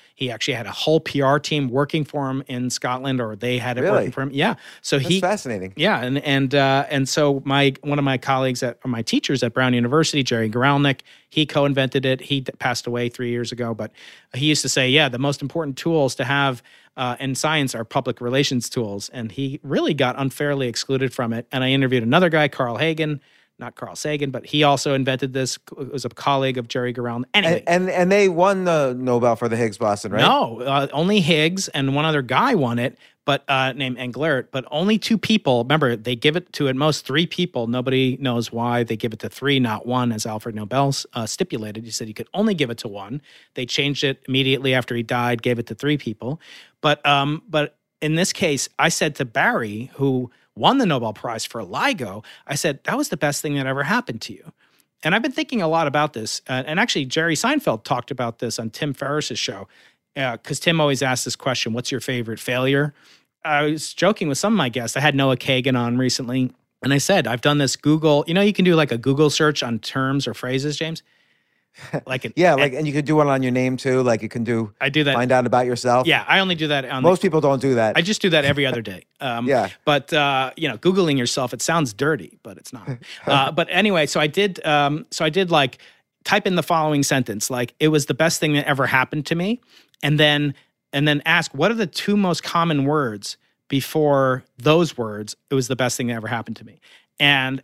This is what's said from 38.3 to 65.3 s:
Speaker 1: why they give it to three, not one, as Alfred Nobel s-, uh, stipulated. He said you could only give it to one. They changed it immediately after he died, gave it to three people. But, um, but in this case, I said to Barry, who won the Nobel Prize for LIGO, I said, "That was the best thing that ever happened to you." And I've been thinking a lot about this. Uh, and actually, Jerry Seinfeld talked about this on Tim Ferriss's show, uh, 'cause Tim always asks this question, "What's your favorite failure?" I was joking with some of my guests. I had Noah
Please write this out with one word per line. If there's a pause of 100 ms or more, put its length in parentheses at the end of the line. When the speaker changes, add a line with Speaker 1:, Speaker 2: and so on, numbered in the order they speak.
Speaker 1:
why
they
give
it
to
three,
not
one,
as
Alfred
Nobel
s-,
uh,
stipulated.
He
said
you
could
only
give
it
to
one. (320)
They
changed
it
immediately
after
he
died,
gave
it
to
three
people. (400)
But,
um,
but (240)
in
this
case, (120)
I
said
to
Barry,
who (220)
won
the
Nobel
Prize
for
LIGO, (200)
I
said,
"That
was
the
best
thing
that
ever
happened
to
you." (500)
And
I've
been
thinking
a
lot
about
this.
Uh,
and
actually,
Jerry
Seinfeld
talked
about
this
on
Tim
Ferriss's
show, (480)
uh,
'cause
Tim
always
asks
this
question,
"What's
your
favorite
failure?" (520)
I
was
joking
with
some
of
my
guests.
I
had
Noah